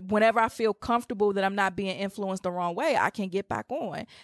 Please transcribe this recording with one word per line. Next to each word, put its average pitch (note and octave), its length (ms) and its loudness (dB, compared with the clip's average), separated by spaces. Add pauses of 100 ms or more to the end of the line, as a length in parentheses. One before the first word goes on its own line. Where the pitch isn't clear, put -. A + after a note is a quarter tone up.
Whenever G#3+ 320 4
I A3+ 100 2
feel A3 240 0
comfortable A#3 600 0
that G3 100 0
I'm G3 100 2
not G3 220 0
being F#3+ 200 -4
influenced F#3+ 460 -4
the F#3 80 -2
wrong F3 240 -2
way, B3+ 240 0
I - 140 2
can F#3+ 180 -4
get F#3+ 180 -4
back - 220 -6
on. - 380 -6 (160)